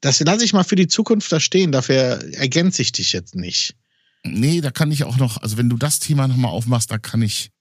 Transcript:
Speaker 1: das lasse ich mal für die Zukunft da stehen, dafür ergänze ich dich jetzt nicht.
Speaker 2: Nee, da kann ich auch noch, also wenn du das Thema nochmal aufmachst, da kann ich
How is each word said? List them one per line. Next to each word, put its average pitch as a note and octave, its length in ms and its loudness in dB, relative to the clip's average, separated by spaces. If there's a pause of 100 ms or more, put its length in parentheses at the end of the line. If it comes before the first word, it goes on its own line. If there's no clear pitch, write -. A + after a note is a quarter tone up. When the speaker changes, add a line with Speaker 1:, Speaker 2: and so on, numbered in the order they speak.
Speaker 1:
das C#3 180 2
lasse G3 260 2
ich - 80 0
mal F#3 120 4
für - 100 0
die F#3 120 4
Zukunft A3 440 0
da D#3+ 80 2
stehen, F#3 320 2
dafür C3 500 2 (120)
ergänze E3 500 0
ich - 80 -2
dich - 200 -4
jetzt - 220 -6
nicht. F2 420 -6 (480)
Speaker 2:
Nee, D3 380 0
da C#3+ 80 -2
kann D3+ 220 0
ich C#3+ 120 -2
auch A#2+ 140 -2
noch, B2 200 0
also G#2+ 200 -6
wenn A#2+ 120 2
du A#2+ 80 0
das D3 220 -2
Thema C#3+ 280 0
nochmal B2+ 240 2
aufmachst, A2+ 400 -2
da A2 80 -4
kann A#2 240 -2
ich - 260 -4 (120)